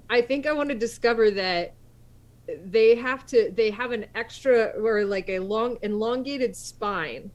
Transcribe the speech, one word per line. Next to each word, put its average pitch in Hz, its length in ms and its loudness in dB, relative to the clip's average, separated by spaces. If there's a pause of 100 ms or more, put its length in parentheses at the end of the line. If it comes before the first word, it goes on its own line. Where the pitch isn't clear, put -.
(100)
I 240 100 4
think 262 260 0
I 302 60 0
wanna 285 220 -2
discover 226 580 2
that 185 420 -2 (920)
they 220 280 6
have 254 320 -4
to, 226 260 4
they 220 180 0
have 233 220 -4
an 220 220 -6
extra 233 520 2 (120)
or, 214 260 2
like, 196 260 -4
a 185 80 -2
long, 220 440 -2
elongated 233 720 -2
spine 180 800 -6